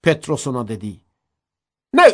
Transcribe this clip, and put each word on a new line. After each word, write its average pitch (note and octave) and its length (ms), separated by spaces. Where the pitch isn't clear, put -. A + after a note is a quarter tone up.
Petros D#3 440
ona B2 220
dedi, G#2 240
"Nə E4 200